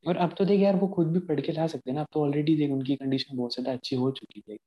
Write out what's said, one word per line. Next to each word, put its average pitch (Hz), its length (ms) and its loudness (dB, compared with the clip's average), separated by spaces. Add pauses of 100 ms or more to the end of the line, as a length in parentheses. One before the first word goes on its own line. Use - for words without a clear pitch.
और 180 100 2
अब 165 200 0
तो 196 80 2
देख 196 160 4
यार, 196 140 4
वो 185 120 2
खुद 175 200 0
भी 170 120 2
पढ़ 151 220 -2
के 165 100 -4
ला 160 160 -2
सकते 127 240 -6
हैं 131 40 -2
ना, 151 60 -4
अब 151 120 -6
तो 156 60 0
already 147 380 2
देख, 147 140 2
उनकी 135 240 0
कंडीशन 135 420 -4
बहुत 120 160 -4
ज़्यादा 131 180 -4
अच्छी 127 240 -6
हो 131 160 0
चुकी - 380 -14
है। 107 160 -12